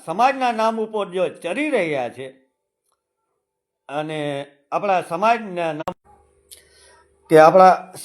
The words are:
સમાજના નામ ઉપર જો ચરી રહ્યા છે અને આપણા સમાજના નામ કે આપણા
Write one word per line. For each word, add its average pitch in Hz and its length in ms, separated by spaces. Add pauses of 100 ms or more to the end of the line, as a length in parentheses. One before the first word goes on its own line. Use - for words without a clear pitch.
સમાજના 247 460
નામ 220 300
ઉપર 214 280
જો 180 180
ચરી 220 420
રહ્યા 151 400
છે 131 180 (1600)
અને 147 560 (260)
આપણા 180 300
સમાજના 180 720
નામ 156 200 (1400)
કે 156 100
આપણા 175 540 (120)